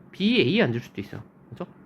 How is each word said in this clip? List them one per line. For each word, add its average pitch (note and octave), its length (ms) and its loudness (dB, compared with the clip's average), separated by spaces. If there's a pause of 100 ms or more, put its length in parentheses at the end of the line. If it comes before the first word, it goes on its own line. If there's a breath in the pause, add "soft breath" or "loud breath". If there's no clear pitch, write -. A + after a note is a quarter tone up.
(120)
B, G#3+ 300 2
A E3+ 220 2
앉을 A#2+ 160 0
수도 - 200 -12
있어요. G2 220 -12 (280)
그죠? - 160 -12 (200)